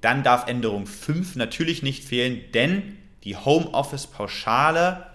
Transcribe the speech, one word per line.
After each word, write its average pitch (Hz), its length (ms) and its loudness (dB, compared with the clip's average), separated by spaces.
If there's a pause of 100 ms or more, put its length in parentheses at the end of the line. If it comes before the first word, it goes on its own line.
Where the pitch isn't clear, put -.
dann 127 240 2
darf 123 240 4
Änderung 110 400 -2
fünf 170 480 -4
natürlich 147 480 -2
nicht 135 180 -4
fehlen, 123 380 -2 (120)
denn 170 440 0 (260)
die 98 140 -8
Homeoffice-Pauschale 147 1800 0